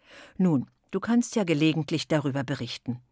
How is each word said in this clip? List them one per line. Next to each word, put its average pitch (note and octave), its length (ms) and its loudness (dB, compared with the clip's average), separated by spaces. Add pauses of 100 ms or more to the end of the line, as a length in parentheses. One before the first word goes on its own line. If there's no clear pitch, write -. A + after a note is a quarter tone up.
(380)
Nun, D#3+ 320 2 (220)
du F#3+ 80 -4
kannst A#3 360 0
ja G#3+ 80 2
gelegentlich D#3 640 0
darüber C#3+ 360 0
berichten. B2+ 560 -6 (120)